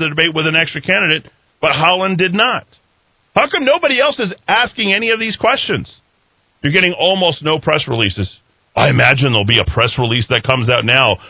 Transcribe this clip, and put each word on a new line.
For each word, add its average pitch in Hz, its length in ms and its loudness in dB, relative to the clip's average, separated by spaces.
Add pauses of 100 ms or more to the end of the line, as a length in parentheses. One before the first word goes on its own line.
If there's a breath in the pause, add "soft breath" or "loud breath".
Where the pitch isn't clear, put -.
of 156 80 -2
the 151 60 -8
debate 160 180 0
with 156 120 0
an 160 100 0
extra 160 240 -2
candidate, 165 500 -2 (300)
but 151 120 2
Holland 185 460 0
did 180 160 0
not? 220 320 -2 (720)
How 269 120 2
come 294 160 -2
nobody 285 360 2
else 285 180 0
is 196 160 -4 (140)
asking 214 440 0
any 226 180 -2
of 226 100 0
these 220 160 -6
questions? 220 580 -4 (680)
You're 143 100 0
getting 180 260 2
almost 180 460 0
no 156 160 0
press 151 260 0
releases. 104 480 -2 (400)
I 117 140 2
imagine 127 440 2
there'll 104 120 0
be 113 160 2
a - 100 0
press 117 280 0
release 120 320 0
that 120 140 0
comes 127 260 0
out 117 160 2
now 123 320 2 (120)